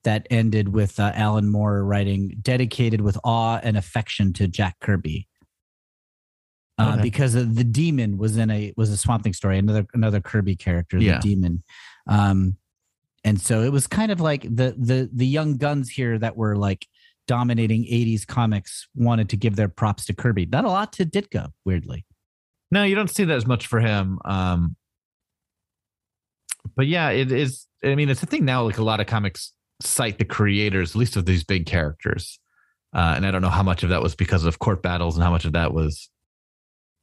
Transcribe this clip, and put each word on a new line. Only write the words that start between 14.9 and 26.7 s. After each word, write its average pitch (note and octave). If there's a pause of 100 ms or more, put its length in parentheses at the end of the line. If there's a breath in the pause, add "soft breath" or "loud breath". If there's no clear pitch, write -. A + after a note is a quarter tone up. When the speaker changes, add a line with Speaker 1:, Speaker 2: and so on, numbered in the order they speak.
Speaker 1:
the B2+
young D3+
guns C#3+
here A#2
that A2
were, G#2+
like, G2+ (400 soft breath)
dominating A#2
eighties A2+
comics A2
wanted A#2
to A2
give G#2
their G#2+
props -
to -
Kirby. G2
Not B2+
a -
lot G3+
to F#3
Ditko, D#3+ (120)
weirdly. - (640)
Speaker 2:
No, G3
you G3
don't G3+
see -
that D#3+
as A2+
much B2
for A#2
him. G2+
Um, F2+ (2000)